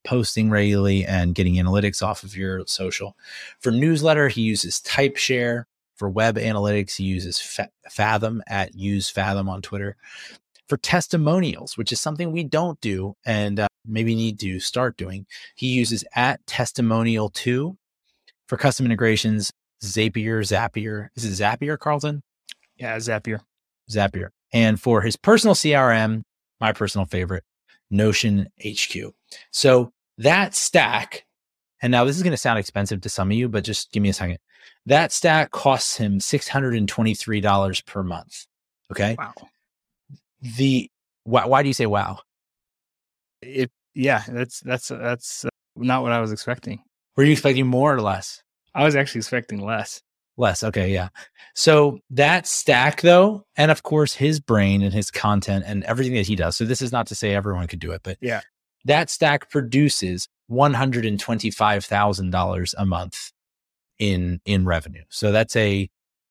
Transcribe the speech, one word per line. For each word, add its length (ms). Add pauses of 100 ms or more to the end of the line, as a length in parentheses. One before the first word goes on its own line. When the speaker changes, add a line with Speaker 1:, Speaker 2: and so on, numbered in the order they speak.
Speaker 1:
posting 460
regularly 560
and 280
getting 220
analytics 500
off 180
of 120
your 320
social. 480 (460)
For 100
newsletter, 560
he 140
uses 400
Typeshare. 840 (320)
For 140
web 260
analytics, 640
he 80
uses 340
Fa-, 300 (200)
Fathom 580
at 280
Use 340
Fathom 380
on 140
Twitter. 340 (720)
For 80
testimonials, 1000
which 160
is 80
something 320
we 100
don't 380
do 340 (100)
and, 360
uh, 60 (200)
maybe 260
need 280
to 180
start 380
doing, 280 (300)
he 120
uses 360 (100)
at 320
Testimonial 840
two. 480 (720)
For 100
custom 280
integrations, 680 (300)
Zapier, 600
Zapier. 760
Is 80
it 200
Zapier, 360
Carlton? 420 (540)
Speaker 2:
Yeah, 220
Zapier. 420 (500)
Speaker 1:
Zapier. 400 (220)
And 280
for 220
his 140
personal 400
C 180
R 180
M, 320 (360)
my 140
personal 320
favorite, 380 (480)
Notion 560 (120)
H 300
Q. 260 (360)
So 400 (280)
that 340
stack, 720 (560)
and 80
now 160
this 100
is 60
gonna 160
sound 220
expensive 420
to 80
some 220
of 60
you, 120
but 140
just 280
give 120
me 60
a 40
second. 240 (480)
That 260
stack 380
costs 480
him 220
six 280
hundred 280
and 120
twenty-three 540
dollars 400
per 220
month. 420 (460)
Okay? 260
Speaker 2:
Wow. 160 (1080)
Speaker 1:
The, 480 (360)
why, 200
why 180
do 40
you 60
say, 120
"Wow"? 340 (1200)
Speaker 2:
It, 280 (240)
yeah, 320
that's, 360
that's, 260
that's, 580
uh, 40 (260)
not 260
what 120
I 80
was 100
expecting. 500 (360)
Speaker 1:
Were 80
you 80
expecting 340
more 260
or 60
less? 420 (320)
Speaker 2:
I 120
was 100
actually 240
expecting 400
less. 400 (380)
Speaker 1:
Less. 260
Okay. 300
Yeah. 160 (440)
So 460 (120)
that 360
stack 540
though, 420 (140)
and 140
of 120
course 300
his 260
brain 420
and 120
his 180
content 560
and 160
everything 300
that 140
he 100
does. 180
So 80
this 180
is 120
not 140
to 80
say 200
everyone 320
could 140
do 100
it, 140
but 160
Speaker 2:
Yeah. 180 (460)
Speaker 1:
that 240
stack 400
produces 800 (180)
one 260
hundred 320
and 140
twenty-five 640
thousand 460
dollars 480
a 80
month 480 (640)
in, 480
in 180
revenue. 460
So 240
that's 240
a 320 (420)